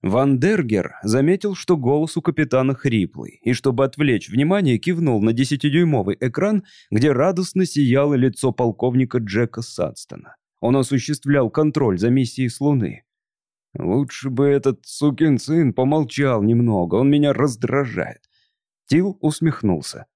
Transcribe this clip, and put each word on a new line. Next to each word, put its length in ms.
Ван 380
Дергер 640
заметил, 500
что 220
голос 400
у 60
капитана 520
хриплый, 720
и, 80
чтобы 320
отвлечь 440
внимание, 500
кивнул 440
на 100
десятидюймовый 880
экран, 460
где 220
радостно 540
сияло 480
лицо 360
полковника 680
Джека 440
Садстона. 720
Он 160
осуществлял 760
контроль 480
за 120
миссией 380
с 120
Луны. 440
"Лучше 520
бы 160
этот 380
сукин 540
сын 340
помолчал 680
немного, 540
он 120
меня 240
раздражает". 880
Тил 340
усмехнулся. 960